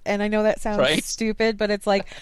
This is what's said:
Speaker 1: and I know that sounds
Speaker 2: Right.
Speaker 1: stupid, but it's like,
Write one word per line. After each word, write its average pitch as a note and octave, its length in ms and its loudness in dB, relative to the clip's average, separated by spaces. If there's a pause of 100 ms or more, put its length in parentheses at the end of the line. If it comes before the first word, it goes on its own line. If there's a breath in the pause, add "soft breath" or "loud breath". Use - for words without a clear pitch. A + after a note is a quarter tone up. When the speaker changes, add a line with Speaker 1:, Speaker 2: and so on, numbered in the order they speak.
Speaker 1:
and G3+ 160 0
I G#3+ 60 0
know G#3+ 160 2
that G#3+ 160 2
sounds G#3 220 -2
Speaker 2:
Right. C#3+ 220 2
Speaker 1:
stupid, A3 540 -2
but G#3+ 120 0
it's G3+ 160 -2
like, G3 200 2 (160 loud breath)